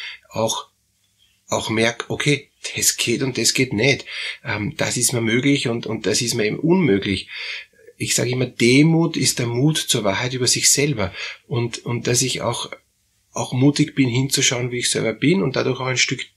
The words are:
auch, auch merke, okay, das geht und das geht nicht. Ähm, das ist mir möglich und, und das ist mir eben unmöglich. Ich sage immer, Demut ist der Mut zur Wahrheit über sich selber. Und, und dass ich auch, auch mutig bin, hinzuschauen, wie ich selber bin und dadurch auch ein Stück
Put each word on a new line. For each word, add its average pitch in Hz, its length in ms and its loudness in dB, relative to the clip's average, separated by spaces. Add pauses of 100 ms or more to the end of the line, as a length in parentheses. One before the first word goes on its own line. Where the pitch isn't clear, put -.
(300)
auch, - 380 -4 (800)
auch 104 200 -2
merke, 113 400 0
okay, 135 400 -2 (280)
das - 200 0
geht 120 260 -2
und 131 160 -2
das 113 160 2
geht 127 180 0
nicht. 117 340 2 (380)
Ähm, 104 320 -4
das 110 200 0
ist 123 160 0
mir 120 80 0
möglich 127 480 2
und, 117 160 -4
und 110 220 -6
das 110 160 0
ist 117 120 -2
mir 110 120 0
eben - 140 -4
unmöglich. 123 680 2 (720)
Ich - 120 -2
sage 123 160 0
immer, 127 160 -2
Demut 160 680 4
ist - 220 0
der 123 80 0
Mut 131 300 2
zur - 260 -2
Wahrheit 107 320 -2
über 123 140 -2
sich - 220 2
selber. 120 440 0 (320)
Und, 120 380 -4
und 120 220 -4
dass 123 160 2
ich 123 180 -4
auch, - 300 -4 (640)
auch 113 200 -6
mutig 143 420 2
bin, 135 140 2
hinzuschauen, 123 640 0
wie 123 60 -4
ich 117 120 -2
selber 107 220 0
bin 175 300 2
und 143 140 -2
dadurch 123 240 -2
auch 127 60 -6
ein 127 100 -4
Stück - 300 -2 (100)